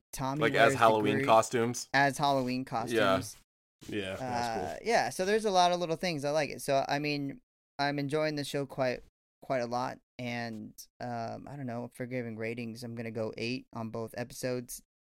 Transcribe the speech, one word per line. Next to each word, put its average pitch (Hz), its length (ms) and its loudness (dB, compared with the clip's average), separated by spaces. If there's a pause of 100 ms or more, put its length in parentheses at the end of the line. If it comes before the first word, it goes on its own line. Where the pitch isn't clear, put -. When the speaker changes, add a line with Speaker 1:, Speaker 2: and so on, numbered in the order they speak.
(120)
Speaker 1:
Tommy 139 300 -4
Speaker 2:
Like, 113 100 4
Speaker 1:
wears 113 160 6
Speaker 2:
as 135 60 4
Speaker 1:
the 127 40 -2
Speaker 2:
Halloween 107 380 6
Speaker 1:
green 135 100 2
Speaker 2:
costumes? 117 680 4
Speaker 1:
As 139 260 4
Halloween 131 420 0
Speaker 2:
Yeah. 131 40 -6
Speaker 1:
costumes. 110 720 2 (520)
Speaker 3:
Yeah, 98 280 -4
that's 120 420 -2
cool. 73 80 -4
Speaker 1:
Uh, 80 180 -8
yeah, 180 260 2
so 185 140 -4
there's 214 220 0
a 208 40 2
lot 180 220 6
of 175 80 0
little 165 160 -2
things. 160 280 -4
I 143 60 0
like 151 200 0
it. - 120 -10
So, 135 260 2
I 143 100 0
mean, 147 420 -4 (380)
I'm 143 200 0
enjoying 151 380 0
the 143 80 -4
show 139 220 -4
quite, 127 340 0 (420)
quite 131 180 -2
a 120 60 0
lot. 123 320 -4 (200)
And, 117 540 -6 (280)
um, 117 500 -6
I 143 60 -12
don't 139 100 -6
know, 120 280 -6
for 127 120 -8
giving 120 300 -6
ratings, 117 480 -6
I'm 117 100 -8
gonna 113 160 -6
go 110 280 -4
eight 120 340 -4
on 113 180 -8
both 113 260 -8
episodes. 123 680 -6 (180)